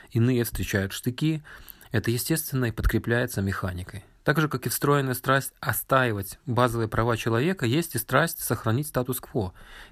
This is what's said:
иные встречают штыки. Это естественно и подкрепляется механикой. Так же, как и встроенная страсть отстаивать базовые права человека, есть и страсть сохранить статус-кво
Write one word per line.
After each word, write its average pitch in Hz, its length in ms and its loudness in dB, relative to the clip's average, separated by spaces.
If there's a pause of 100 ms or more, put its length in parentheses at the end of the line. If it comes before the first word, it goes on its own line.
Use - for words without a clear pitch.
(120)
иные 120 340 4
встречают 98 480 -2
штыки. 151 500 -2 (480)
Это 113 180 0
естественно 131 560 0
и 113 60 0
подкрепляется 117 680 0
механикой. 92 640 -4 (180)
Так 151 160 2
же, 151 80 4
как 131 200 -4
и - 20 -2
встроенная 139 460 2
страсть 135 440 0
отстаивать 117 840 0
базовые 117 420 2
права 113 300 0
человека, 127 480 0
есть 139 300 0
и - 20 -2
страсть 147 420 0
сохранить 120 460 0
статус-кво 123 680 -4 (360)